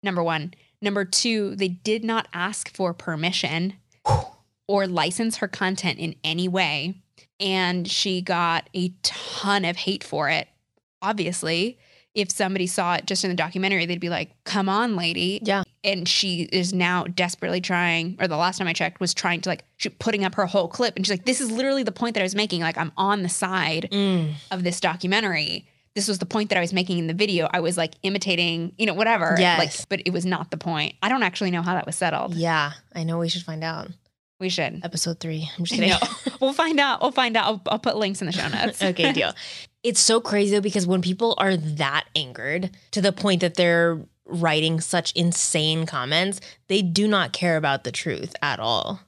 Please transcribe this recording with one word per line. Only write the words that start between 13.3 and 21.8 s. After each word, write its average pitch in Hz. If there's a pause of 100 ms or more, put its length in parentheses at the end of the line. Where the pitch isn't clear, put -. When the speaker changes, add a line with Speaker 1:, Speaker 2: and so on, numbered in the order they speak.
Speaker 1:
the 180
documentary, 180
they'd 175
be 180
like, 175 (140)
"Come 196
on, 214
lady." 175
Speaker 2:
Yeah. 196 (180)
Speaker 1:
And 185
she 180 (100)
is 180
now 180
desperately 180
trying, 175
or 190
the 156
last 175
time 185
I 160
checked, -
was 180
trying 175
to, -
like, 170 (140)
she, -
putting 214
up 185
her 190
whole 185
clip. 233
And 196
she's 202
like, 185
"This 339
is 247
literally 269